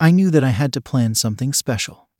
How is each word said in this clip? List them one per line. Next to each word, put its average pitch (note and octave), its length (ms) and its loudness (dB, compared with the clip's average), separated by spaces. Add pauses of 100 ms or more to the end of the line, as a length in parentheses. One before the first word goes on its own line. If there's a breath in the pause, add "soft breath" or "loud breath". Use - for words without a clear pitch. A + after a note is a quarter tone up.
I E3 100 4
knew F#3 200 4
that D3+ 120 4
I C3+ 60 0
had B2+ 240 -2
to C3 80 -6
plan A#2 340 -2
something A#2+ 380 -4
special. - 560 -6 (120)